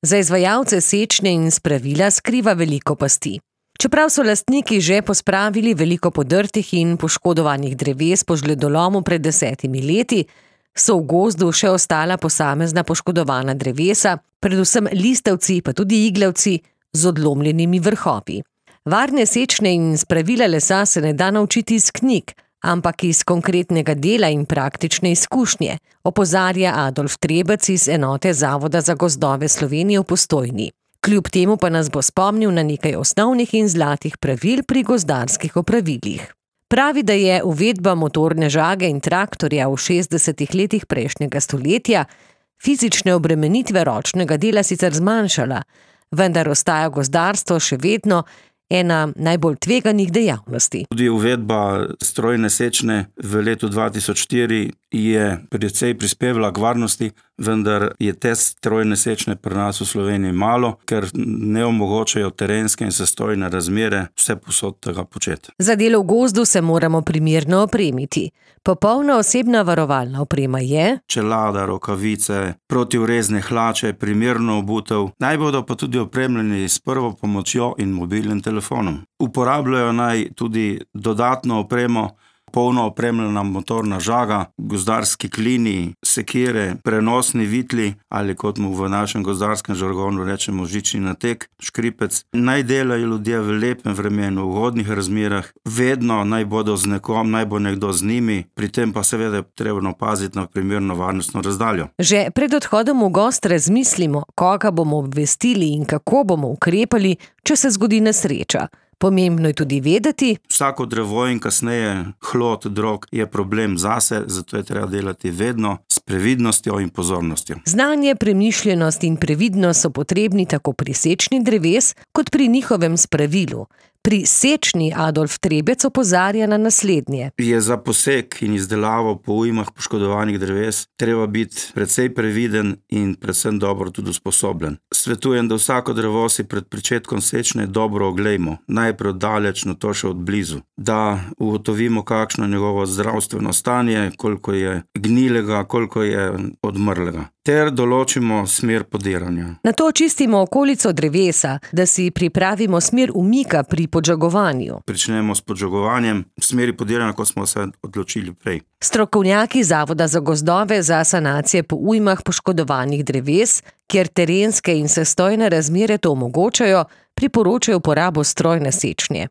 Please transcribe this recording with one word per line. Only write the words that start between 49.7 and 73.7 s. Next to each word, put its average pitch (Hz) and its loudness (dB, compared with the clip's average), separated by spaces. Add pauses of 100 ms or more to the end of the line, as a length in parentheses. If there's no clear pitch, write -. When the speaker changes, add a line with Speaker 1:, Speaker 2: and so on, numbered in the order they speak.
Speaker 1:
dejavnosti. 131 -2
Speaker 2:
Tudi 120 0
uvedba 113 2 (380)
strojne 113 0
sečnje 113 0 (100)
v 107 -2
letu 110 -2
dva 110 -2
tisoč 101 -2
štiri 113 0 (240)
je 110 2 (200)
precej 110 -2
prispevala 117 -2
k 92 -6
varnosti, 117 0 (260)
vendar 107 0
je 104 -2
te 117 -2
strojne 107 0
sečnje 107 -2
pri 95 -6
nas 101 -2
v 98 -4
Sloveniji 98 0
malo, 117 2
ker 101 -4
ne 110 -2
omogočajo 107 0
terenske 107 -2
in 101 -2
sestojne 98 -2
razmere 95 -2
vsepovsod - -4
tega 90 -6
početi. - -8
Speaker 1:
Za 214 2
delo 214 4
v 190 -2
gozdu 233 2
se 196 4
moramo 165 2
primerno 156 2
opremiti. 151 -2 (340)
Popolna 247 2
osebna 233 2
varovalna 143 0
oprema 135 0
je 156 2
Speaker 2:
čelada, 107 0
rokavice, 98 -2 (100)
protivrezne 117 0
hlače, 113 -2